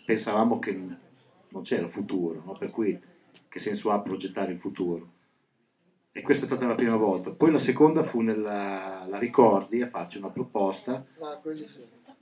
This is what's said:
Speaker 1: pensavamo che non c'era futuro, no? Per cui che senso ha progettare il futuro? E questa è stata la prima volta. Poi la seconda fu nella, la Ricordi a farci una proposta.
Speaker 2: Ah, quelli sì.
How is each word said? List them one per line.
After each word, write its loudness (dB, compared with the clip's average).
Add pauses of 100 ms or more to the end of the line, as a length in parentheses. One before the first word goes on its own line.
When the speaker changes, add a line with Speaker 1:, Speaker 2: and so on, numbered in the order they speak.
Speaker 1:
pensavamo 2
che -4 (680)
non -10
c'era -2
futuro, -4
no? -12
Per -8
cui -2 (480)
che -14
senso -2
ha 2
progettare -6
il -8
futuro? -6 (1000)
E -12
questa 2
è -4
stata -2
la 0
prima 2
volta. 0
Poi 4
la 4
seconda 4
fu -2
nella, -4
la -8
Ricordi 6
a -4
farci -8
una -8
proposta. -2 (140)
Speaker 2:
Ah, -10
quelli -10
sì. -20 (380)